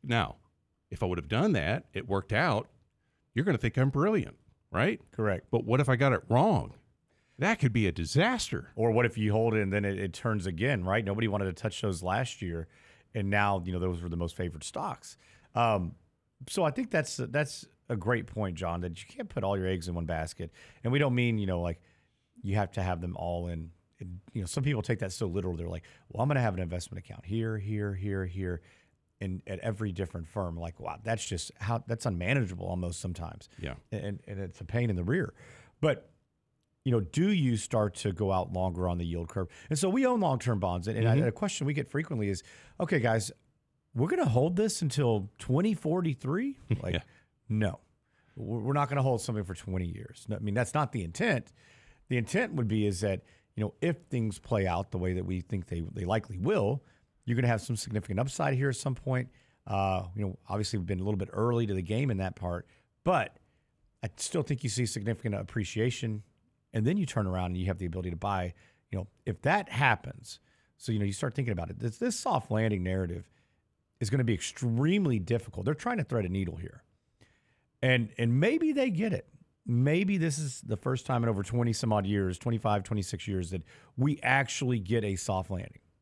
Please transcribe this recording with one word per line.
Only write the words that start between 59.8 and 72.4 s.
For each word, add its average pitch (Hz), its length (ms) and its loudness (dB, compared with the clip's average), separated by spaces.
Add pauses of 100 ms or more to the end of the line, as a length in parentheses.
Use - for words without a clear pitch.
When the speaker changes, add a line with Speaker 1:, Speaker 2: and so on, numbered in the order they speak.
Speaker 2:
you 104 100 -2
know, 95 220 -6
obviously 104 320 -2
we've 87 80 -4
been 92 140 -2
a - 20 -4
little 104 160 0
bit 98 140 -4
early 117 340 2
to 101 80 -2
the 92 80 -2
game 117 260 0
in 104 80 0
that 92 180 -2
part, 87 300 -6 (380)
but 165 340 2 (680)
I 107 140 -2
still - 240 -2
think 135 220 -2
you 123 80 -2
see 120 160 0
significant 107 480 -2
appreciation, 107 880 -2 (500)
and 110 100 2
then 160 140 4
you 196 80 2
turn 107 220 0
around 92 200 0
and 90 100 -2
you 90 100 0
have 92 100 0
the 95 80 -4
ability 90 240 -4
to 85 80 -6
buy, 92 380 -2 (360)
you 98 60 -4
know, 92 100 -6 (200)
if 107 160 -4
that 185 260 2
happens. - 720 0 (380)
So, - 140 -6
you 110 60 2
know, 101 80 0
you 98 80 0
start 120 220 -4
thinking 120 160 -2
about 85 180 -4
it. - 100 -10
This, 117 180 -4
this 240 180 0
soft 170 340 0